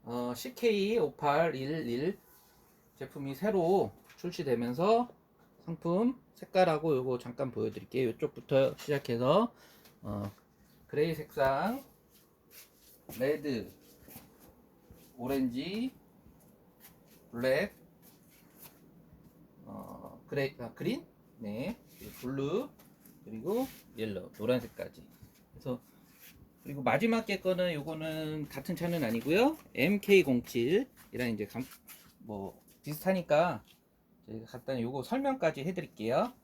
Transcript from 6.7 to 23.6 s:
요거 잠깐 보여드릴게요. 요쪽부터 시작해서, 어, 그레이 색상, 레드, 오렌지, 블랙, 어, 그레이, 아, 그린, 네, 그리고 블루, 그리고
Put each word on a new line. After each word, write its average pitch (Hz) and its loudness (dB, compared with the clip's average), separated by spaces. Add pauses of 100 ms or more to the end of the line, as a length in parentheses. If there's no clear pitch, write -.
요거 127 0
잠깐 123 -6
보여드릴게요. 113 -2
요쪽부터 135 2
시작해서, 139 2 (520)
어, 101 -6 (580)
그레이 156 0
색상, 156 0 (1400)
레드, 143 -2 (1400)
오렌지, 135 -2 (1400)
블랙, 131 0 (1900)
어, 98 -16
그레이, 135 -2
아, 117 -10
그린, 220 -4 (360)
네, 117 -6 (200)
그리고 104 -16
블루, 139 -4 (560)
그리고 165 -4 (300)